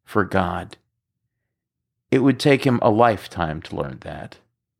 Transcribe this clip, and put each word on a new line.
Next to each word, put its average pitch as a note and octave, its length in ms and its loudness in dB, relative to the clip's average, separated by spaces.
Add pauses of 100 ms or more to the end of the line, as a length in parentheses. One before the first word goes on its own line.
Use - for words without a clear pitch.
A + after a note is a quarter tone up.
for G#2 180 0
God. F2+ 540 -4 (1300)
It C3 80 4
would C3 200 2
take C#3 240 4
him B2 200 2
a A#2 80 4
lifetime F#2 720 0
to - 120 -14
learn C#2 260 -8
that, - 360 -16 (420)